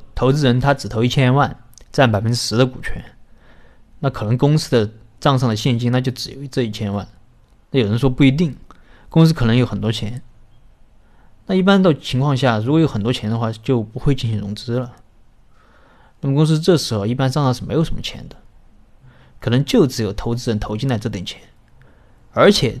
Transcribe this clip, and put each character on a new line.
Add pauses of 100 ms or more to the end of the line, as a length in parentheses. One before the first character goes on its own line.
(160)
投
资
人
他
只
投
一
千
万， (360)
占
百
分
之
十
的
股
权， (960)
那
可
能
公
司
的 (280)
账
上
的
现
金
那
就
只
有
这
一
千
万。 (640)
那
有
人
说
不
一
定， (540)
公
司
可
能
有
很
多
钱。 (1200)
那
一
般
的
情
况
下，
如
果
有
很
多
钱
的
话，
就
不
会
进
行
融
资
了。 (1300)
那
么
公
司
这
时
候
一
般
账
上
是
没
有
什
么
钱
的， (1080)
可
能
就
只
有
投
资
人
投
进
来
这
点
钱， (920)
而
且